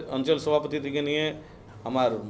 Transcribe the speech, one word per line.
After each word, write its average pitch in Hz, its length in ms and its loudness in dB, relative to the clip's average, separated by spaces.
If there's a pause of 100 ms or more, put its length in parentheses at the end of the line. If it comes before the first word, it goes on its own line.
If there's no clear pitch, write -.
(100)
অঞ্চল 135 280 2
সভাপতি 147 420 2
থেকে 139 220 -2
নিয়ে, 151 320 0 (500)
আমার 127 260 4 (200)